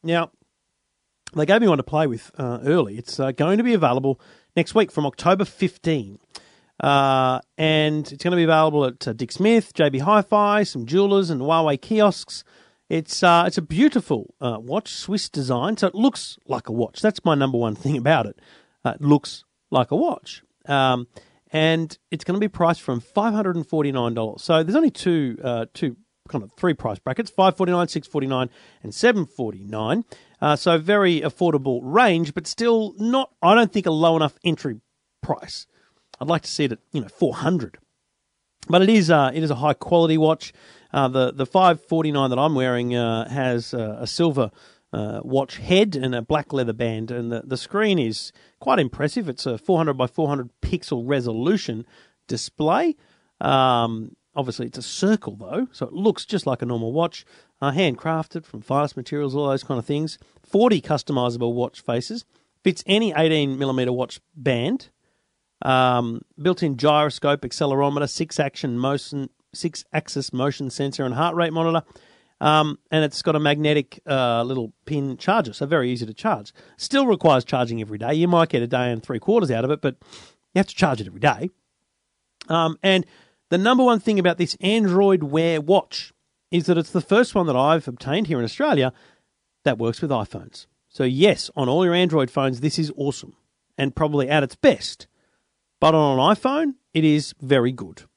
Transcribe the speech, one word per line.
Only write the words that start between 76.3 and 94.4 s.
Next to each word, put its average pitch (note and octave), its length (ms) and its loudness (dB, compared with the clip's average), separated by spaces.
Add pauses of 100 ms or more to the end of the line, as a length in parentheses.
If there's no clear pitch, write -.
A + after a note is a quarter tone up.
Still C#4 300 0
requires D#3 380 4
charging A#2 360 -2
every G#2+ 180 -8
day. B2 160 -2
You E3 120 2
might E3+ 220 4
get A#2+ 140 0
a A#2+ 40 -2
day B2 240 -2
and A2+ 100 -4
three A#2 200 -8
quarters G3 320 0
out A#2 120 -2
of C3+ 60 -2
it, D3+ 100 -2
but C3+ 140 -2 (580)
you F3+ 60 0
have F#3+ 80 2
to - 80 -18
charge C3+ 260 0
it G2 60 -8
every F#2 140 -16
day. C3+ 300 0 (960)
Um, D#3+ 340 0
and F#3+ 240 2 (420)
the F3 100 2
number B3 260 4
one A#3 160 4
thing G#3 180 0
about F3 200 0
this E3 220 -2
Android G3 640 2
Wear D#3+ 380 0
watch - 520 0 (380)
is E3+ 160 0
that F3 100 4
it's E3 140 -2
the F3 100 0
first A3 360 0
one F3 100 2
that C#3 80 0
I've D3 320 2
obtained D3 400 -4
here D3 140 -2
in A#2 40 0
Australia C#3+ 480 0 (720)
that B2 140 0
works A2+ 240 -4
with D3+ 80 -6
iPhones. - 560 -6 (220)
So - 160 -6
yes, C#3 500 2
on C3 140 -2
all E3+ 160 2
your E3+ 100 2
Android D#3+ 380 0
phones, C3 280 -2
this D3 200 -2
is D3 160 -4
awesome - 400 -6 (420)
and C#3 160 -4
probably D3 340 0
at D3 140 2